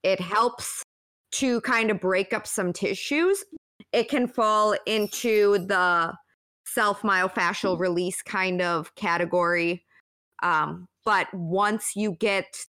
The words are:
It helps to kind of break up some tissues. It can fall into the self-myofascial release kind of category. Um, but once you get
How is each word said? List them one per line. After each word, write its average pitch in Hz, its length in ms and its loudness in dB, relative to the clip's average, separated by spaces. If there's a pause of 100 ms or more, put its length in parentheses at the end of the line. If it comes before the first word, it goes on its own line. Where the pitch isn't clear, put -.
It 185 180 2
helps 214 600 -2 (500)
to 247 280 0
kind 226 320 2
of 196 80 0
break 190 320 0
up 214 160 -4
some 180 240 -2
tissues. 311 720 0 (480)
It 226 160 0
can 247 180 0
fall 214 600 2
into 208 720 2
the 180 580 2 (480)
self-myofascial 196 1120 0
release 180 440 -2
kind 185 400 -2
of 170 340 -2
category. 175 920 0 (560)
Um, 165 440 -2 (180)
but 190 300 0
once 196 640 -2
you 208 160 -2
get - 520 -4 (140)